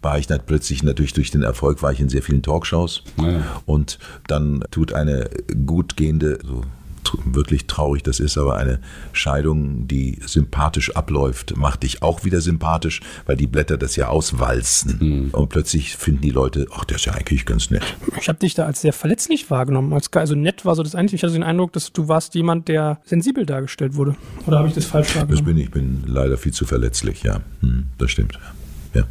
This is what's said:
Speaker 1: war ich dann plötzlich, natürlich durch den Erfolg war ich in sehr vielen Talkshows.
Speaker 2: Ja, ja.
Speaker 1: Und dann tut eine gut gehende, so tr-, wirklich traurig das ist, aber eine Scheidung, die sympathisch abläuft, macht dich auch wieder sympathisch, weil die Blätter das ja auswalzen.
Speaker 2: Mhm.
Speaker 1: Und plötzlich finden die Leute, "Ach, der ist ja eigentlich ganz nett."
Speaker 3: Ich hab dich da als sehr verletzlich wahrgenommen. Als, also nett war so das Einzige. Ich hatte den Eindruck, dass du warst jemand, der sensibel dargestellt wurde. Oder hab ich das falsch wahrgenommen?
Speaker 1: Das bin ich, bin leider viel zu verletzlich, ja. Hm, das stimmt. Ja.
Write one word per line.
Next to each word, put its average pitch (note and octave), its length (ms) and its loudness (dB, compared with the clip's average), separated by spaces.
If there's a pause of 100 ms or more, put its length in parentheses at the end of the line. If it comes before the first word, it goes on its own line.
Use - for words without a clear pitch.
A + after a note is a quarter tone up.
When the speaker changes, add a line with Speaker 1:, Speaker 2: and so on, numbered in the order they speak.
Speaker 1:
war D2 160 0
ich C#2+ 80 -2
dann D2 180 0
plötzlich, D2 380 0
natürlich D2 300 2
durch - 180 0
den D2 120 4
Erfolg C2+ 400 0
war C#2 100 2
ich B1+ 80 -2
in C#2 80 2
sehr C2 140 0
vielen C#2 200 2
Talkshows. E2 600 -2 (160)
Speaker 2:
Ja, D#2+ 120 2
ja. E2+ 80 0 (260)
Speaker 1:
Und D2+ 340 0 (280)
dann D2 440 0
tut D#2+ 220 0
eine C#2+ 380 0 (360)
gut E2 300 0
gehende, D#2 480 2
so B1+ 180 -6 (420)
tr-, - 220 -2
wirklich C#2 400 2
traurig C#2+ 360 0
das - 160 -2
ist, D2 180 0
aber C#2 200 2
eine B1+ 240 0 (320)
Scheidung, C#2+ 760 0
die C2 400 0
sympathisch D2 720 2
abläuft, C#2 600 0
macht C#2 280 0
dich - 180 -2
auch E2 220 2
wieder F2+ 160 2
sympathisch, E2 600 0 (260)
weil C#2 100 2
die C#2 100 2
Blätter D2 300 2
das C2 180 -2
ja C2 140 0
auswalzen. B1 920 0
Speaker 2:
Mhm. C#2 320 2
Speaker 1:
Und - 180 2
plötzlich - 480 0
finden C#2+ 260 0
die D2 80 2
Leute, C2 440 0
"Ach, - 100 -8
der D2+ 120 -4
ist - 80 -4
ja - 100 -2
eigentlich B1 320 -2
ganz A1+ 240 0
nett." - 140 2 (360)
Speaker 3:
Ich - 80 -4
hab D#3+ 120 -2
dich F#3 140 2
da D#3 120 0
als D3+ 140 -4
sehr D3+ 120 4
verletzlich - 580 -2
wahrgenommen. C3+ 420 2
Als, C#3+ 220 0
also D#3 200 2
nett D#3 300 0
war F3+ 100 4
so D#3+ 80 0
das D3+ 140 -4
Einzige. G3 200 2
Ich - 60 0
hatte E3+ 120 2
den E3 100 0
Eindruck, E3+ 280 0
dass - 200 -6
du D#3 160 -2
warst D#3+ 260 2
jemand, E3+ 340 2
der D3+ 360 2
sensibel G#3 420 2
dargestellt C3+ 480 -2
wurde. C#3+ 220 2 (300)
Oder D#3 120 6
hab D3+ 80 4
ich D3+ 80 2
das D3+ 120 0
falsch D3+ 280 2
wahrgenommen? D3 300 2
Speaker 1:
Das E2 100 4
bin - 40 6
ich, C2 120 0
bin C2 360 0
leider C2 300 2
viel - 160 -2
zu - 140 -2
verletzlich, - 560 0
ja. G1+ 180 0 (200)
Hm, B1+ 260 2 (120)
das B1+ 120 0
stimmt. - 260 0 (580)
Ja. A1 160 4